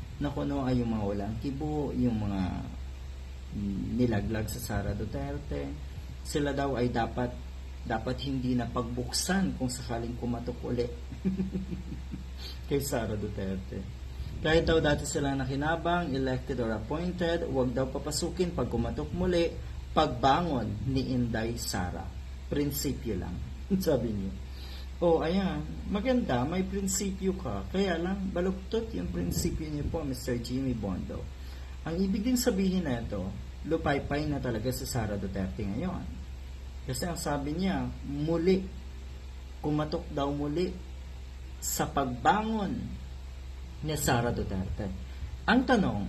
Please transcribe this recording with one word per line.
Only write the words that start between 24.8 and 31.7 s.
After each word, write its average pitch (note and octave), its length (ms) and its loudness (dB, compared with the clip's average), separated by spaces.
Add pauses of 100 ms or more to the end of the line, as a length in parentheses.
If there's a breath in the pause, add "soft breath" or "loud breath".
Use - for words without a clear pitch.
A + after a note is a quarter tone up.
Oh, E3 240 6
ayan, E3 400 2 (240)
maganda, G3+ 560 2
may F3+ 240 2
prinsipyo F#3+ 720 0
ka. G2+ 320 -4
Kaya F#3 320 2
lang, F#3+ 320 0
baluktot F#3+ 640 0
yung F3+ 160 -2
prinsipyo D#3+ 560 0
niyo D3 160 -2
po, D#3+ 160 -2
Mister C3 400 -2
Jimmy B2+ 320 0
Bondo. F2+ 480 -2 (640 loud breath)